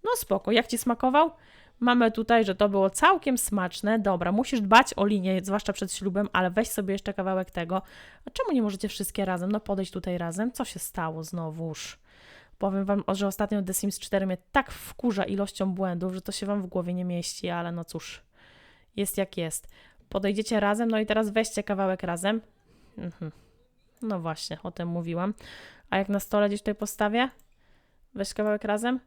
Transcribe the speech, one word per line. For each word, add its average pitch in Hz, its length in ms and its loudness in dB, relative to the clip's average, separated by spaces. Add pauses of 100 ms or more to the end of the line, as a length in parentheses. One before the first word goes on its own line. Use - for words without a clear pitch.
No 427 120 -2
spoko, 202 360 -2
jak - 140 4
ci 240 120 -4
smakował? 277 520 4 (500)
Mamy 240 320 6
tutaj, 226 320 4
że 190 100 0
to 208 140 4
było 196 220 4
całkiem 302 480 4
smaczne. 208 600 0
Dobra, 180 340 2
musisz 233 280 2
dbać 220 360 8
o 202 100 4
linię, 190 360 2
zwłaszcza 196 300 -2
przed 190 200 -4
ślubem, 196 400 -2
ale 180 180 4
weź 214 180 0
sobie 196 240 -2
jeszcze 196 220 -4
kawałek 185 360 -2
tego. 180 320 -2 (440)
A - 40 -12
czemu 480 220 -2
nie 254 100 4
możecie 208 260 -2
wszystkie - 360 -4
razem? 185 280 -2
No 214 80 0
podejdź 190 300 -2
tutaj 180 280 -4
razem. 175 340 -2
Co 262 120 -4
się - 140 -10
stało 160 460 -6
znowuż? 165 760 -8 (600)
Powiem 196 260 0
wam, 202 220 2
o, 190 80 2
że 196 120 0
ostatnio 202 360 0
The 185 120 -4
Sims - 240 -2
cztery 196 280 0
mnie 185 100 -2 (160)
tak 269 180 2
wkurza - 540 -2
ilością 196 500 -2
błędów, 185 400 -2
że 185 80 -8
to 190 100 -8
się - 140 -6
wam 202 160 -2
w 185 40 -6
głowie 180 280 -4
nie 180 100 -4
mieści, 175 460 -4
ale 170 220 -4
no 170 120 -8
cóż, - 380 -12 (720)
jest 202 220 -2
jak 190 180 -2
jest. 165 320 -6 (400)
Podejdziecie 202 520 0
razem, 214 300 2
no 220 80 2
i 220 80 0
teraz 220 240 2
weźcie 220 320 0
kawałek 190 400 0
razem. 185 380 0 (580)
Mhm. 165 340 -10 (680)
No 208 180 -2
właśnie, 160 420 -6
o 180 80 -8
tym 175 180 -6
mówiłam. 170 460 -2 (560)
A 190 80 2
jak 196 100 0
na 202 120 0
stole 208 280 2
gdzieś 202 120 -2
tutaj 208 140 -2
postawię? 214 540 0 (840)
Weź 196 200 -6
kawałek 208 300 0
razem. 226 420 0